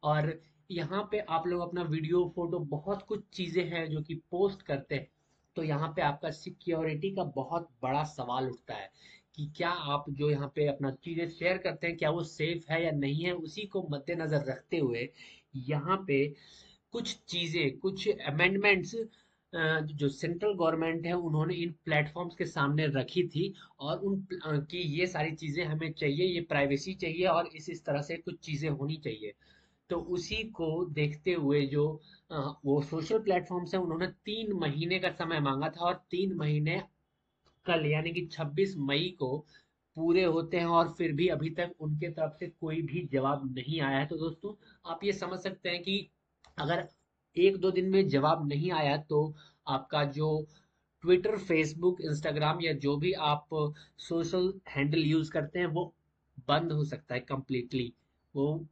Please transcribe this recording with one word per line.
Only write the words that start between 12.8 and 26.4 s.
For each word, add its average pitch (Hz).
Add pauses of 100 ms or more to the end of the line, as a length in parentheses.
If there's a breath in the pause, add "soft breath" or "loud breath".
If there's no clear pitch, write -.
या 160
नहीं 147
है, 180
उसी 175
को 190
मद्देनज़र 151
रखते 131
हुए 127 (460 loud breath)
यहाँ 147
पे 143 (580 loud breath)
कुछ -
चीज़ें, 165
कुछ 190
amendments, 190
अ, 165
जो 147
central 175
government 165
है, 170
उन्होंने 170
इन 175 (100)
platforms 165
के 170
सामने 151
रखी 143
थी 180 (260 loud breath)
और 160
उन 196
प्ल-, 180
अ, 151
कि 151
ये 170
सारी 160
चीज़ें 160
हमें 156
चाहिए, 156
ये 175